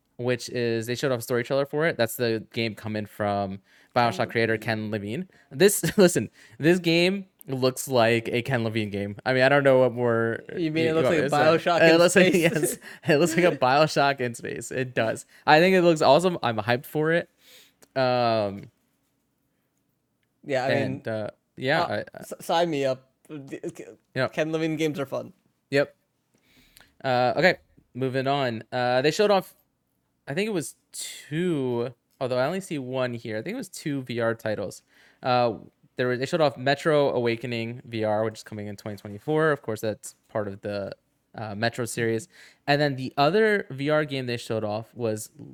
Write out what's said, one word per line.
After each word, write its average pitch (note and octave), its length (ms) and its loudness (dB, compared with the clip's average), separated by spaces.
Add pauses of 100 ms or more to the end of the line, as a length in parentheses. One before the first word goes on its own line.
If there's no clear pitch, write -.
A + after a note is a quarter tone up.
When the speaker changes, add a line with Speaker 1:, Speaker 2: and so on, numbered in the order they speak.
(160)
Speaker 1:
which B2 320 -4
is, A2+ 380 -2
they B2 80 -4
showed C3 180 -2
off A#2+ 80 -2
a - 20 -12
story A#2 220 -2
trailer C#3 220 0
for D3+ 200 -2
it. E3 100 -2
That's A#2 200 -2
the A2+ 360 -2
game A2+ 220 -2
coming G#2+ 320 -6
from G2+ 540 -4 (340)
BioShock A#2 320 2
Speaker 2:
Mm. - 40 -14
Speaker 1:
creator A2+ 280 0
Ken A2 320 -4
Levine. A2 380 -6 (220)
This, F3+ 400 2
<laughs> - 80 -4
listen, D3+ 320 4 (280)
this E3+ 200 4
game F3 480 0 (220)
looks C3 380 -2
like A#2 460 2
a A#2+ 100 0
Ken A#2+ 220 -2
Levine G#2+ 260 -4
game. G2+ 340 -6
I C3 80 0
mean, B2+ 100 2
I C3 60 6
don't C#3+ 140 4
know C3+ 160 6
what B2+ 140 4
more A#2 480 0 (160)
Speaker 2:
You D#3+ 160 -2
mean D#3+ 140 0
it - 20 2
Speaker 1:
you D#3+ 60 0
Speaker 2:
looks D#3+ 100 2
Speaker 1:
want E3+ 120 2
Speaker 2:
like D3+ 40 2
Speaker 1:
me B2+ 60 0
Speaker 2:
a D3 40 -2
Speaker 1:
to D#3 300 4
say. F3+ 100 -2
Speaker 2:
BioShock E3 120 2
Speaker 1:
It E3 100 8
Speaker 2:
in E3 60 6
Speaker 1:
looks F3 180 6
like, F#3 120 8
Speaker 2:
space? F3 140 2
Speaker 1:
yes, D#3+ 360 0 (300)
it D#3 100 6
looks D#3+ 180 2
like F3+ 80 4
a D#3 120 4
Speaker 2:
<laughs> - 0 -
Speaker 1:
BioShock C#3 640 2
in A#2+ 140 -2
space. - 380 -10
It B2 220 -4
does. A2+ 320 -2 (200)
I D3+ 140 8
think F#3+ 160 6
it F3 60 6
looks E3 200 4
awesome. D#3+ 400 4
I'm A#2 160 -2
hyped A#2+ 280 -2
for D#3 260 -2
it. E3+ 160 -2 (680)
Um, A2+ 760 0 (1700)
Speaker 2:
Yeah, C3 200 -2
I C3+ 40 -2
mean, B2 100 2
Speaker 1:
and, C3 300 -4
uh, G#2+ 220 -6 (260)
yeah, C#3+ 260 0
Speaker 2:
uh, - 60 0
Speaker 1:
I, G#2+ 100 -2
I - 60 -6 (160)
Speaker 2:
s-, - 200 -14
sign E3+ 300 0
me C#3 140 -2
up. C3 260 -4 (360)
D-, C#3+ 140 -14 (140)
K-, - 100 -18 (300)
Speaker 1:
Yep. B2+ 180 -2
Speaker 2:
Ken D#3+ 200 -2
Levine D#3+ 240 -2
games D3 220 -2
are C3+ 80 -4
fun. A#2 260 -10 (380)
Speaker 1:
Yep. C#3 240 0 (1080)
Uh, B2 320 2
okay, E3 220 2 (360)
moving C3 320 -4
on. C3 460 -2
Uh, B2 300 0
they D3+ 100 4
showed G#3 180 2
off, F#3+ 240 0 (720)
I - 80 -10
think G3+ 140 -2
it A3 40 -6
was D#3+ 220 -6 (180)
two, C3+ 1000 -4 (260)
although B2 180 -2
I C3 80 2
only F#3+ 140 -4
see F3+ 180 -8
one B2+ 360 -4
here. A2+ 240 -8
I A2+ 40 -6
think G3+ 120 -8
it C4 40 -10
was B3+ 100 -12
two C#3 340 -8
V A#2+ 180 -8
R A2+ 140 0
titles. G#2 480 -8 (400)
Uh, B2 320 2 (420)
there B2+ 120 0
was, B2 100 -2
they C3 80 -4
showed F3 140 -2
off C#3+ 180 2
Metro C#3+ 520 2
Awakening A#2 760 -4
V A2+ 180 -6
R, G#2+ 200 0
which G#2+ 140 -4
is - 40 -20
coming G#2 260 -12
in G2+ 80 -12
twenty G#2 220 -12
twenty-four. D3+ 520 -2
Of C#3 120 -2
course, A2 180 -6
that's - 340 -6 (140)
part G#2 200 -4
of G2 120 -12
the, G2+ 320 -8 (420)
uh, G#2+ 200 -10
Metro A#2 320 -2
series. A2+ 420 -2 (380)
And C#3+ 140 2
then C#3+ 160 0
the C3 200 -8
other G3+ 540 2
V C#3 200 -4
R D3+ 140 2
game C3+ 220 -6
they A#2+ 100 -4
showed A2 280 -4
off G#2+ 300 -6
was G#2+ 360 -4 (240)